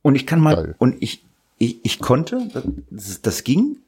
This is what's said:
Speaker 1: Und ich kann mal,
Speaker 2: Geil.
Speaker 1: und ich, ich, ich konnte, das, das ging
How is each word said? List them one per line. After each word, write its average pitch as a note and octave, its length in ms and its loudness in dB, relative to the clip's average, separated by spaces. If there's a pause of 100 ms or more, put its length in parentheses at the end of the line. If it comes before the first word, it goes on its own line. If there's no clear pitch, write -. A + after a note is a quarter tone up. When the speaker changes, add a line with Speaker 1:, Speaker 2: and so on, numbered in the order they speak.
Speaker 1:
Und C#3 140 4
ich - 120 -2
kann D#3+ 120 2
mal, D#3 160 6
Speaker 2:
Geil. D#2 220 -4
Speaker 1:
und - 240 2
ich, - 240 -8 (320)
ich, A#2 260 -2
ich - 160 -4
konnte, F#3 480 0 (440)
das, G2 320 -14
das - 200 -2
ging A#3+ 340 2 (100)